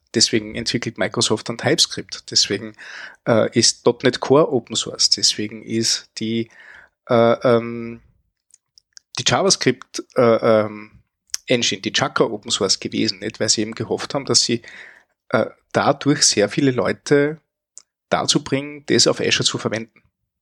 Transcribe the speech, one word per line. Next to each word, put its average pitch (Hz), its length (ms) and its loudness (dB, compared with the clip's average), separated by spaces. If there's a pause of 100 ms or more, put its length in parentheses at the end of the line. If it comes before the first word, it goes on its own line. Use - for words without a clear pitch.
(140)
Deswegen 110 400 0
entwickelt 117 460 -6
Microsoft 107 500 -2
dann 117 80 -8
TypeScript. - 720 -2
Deswegen, 107 460 -2 (520)
äh, 113 300 2
ist - 300 2
dot 120 160 2
net 123 160 0
Core 147 320 4
Open 117 240 -4
Source. - 340 -2
Deswegen 107 540 -2
ist 113 560 -2
die, 113 320 -4 (580)
äh, 127 60 4
ähm, 117 840 2 (1160)
die 120 80 -6
JavaScript, - 760 0 (140)
äh, 113 480 4
ähm, 107 260 -12 (560)
Engine, 117 340 0
die 107 100 -6
Chakra - 340 0
Open 113 260 -6
Source - 280 0
gewesen, 110 400 -4
nicht? 101 200 -10
Weil 110 100 0
sie 113 120 0
eben 107 120 -6
gehofft - 400 -6
haben, 139 120 -6
dass 160 180 2
sie, 120 180 -2 (680)
äh, 110 180 2 (240)
dadurch 139 520 2
sehr 104 240 4
viele 139 220 0
Leute 143 720 0 (680)
dazu 87 340 0
bringen, 147 420 -6
das - 220 2
auf - 120 0
Azure 95 240 -2
zu - 140 -2
verwenden. 113 460 -8 (380)